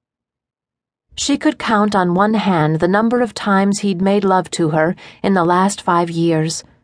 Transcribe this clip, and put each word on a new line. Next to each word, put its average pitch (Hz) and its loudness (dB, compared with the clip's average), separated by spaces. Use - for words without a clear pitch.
She - -2
could - -2
count 214 0
on 175 2
one 208 0
hand 165 0
the 175 2
number 226 0
of 233 -2
times 196 0
he'd 196 -2
made 196 0
love 185 0
to 165 -2
her 160 0
in 196 0
the 180 2
last 185 0
five 175 0
years. 165 -2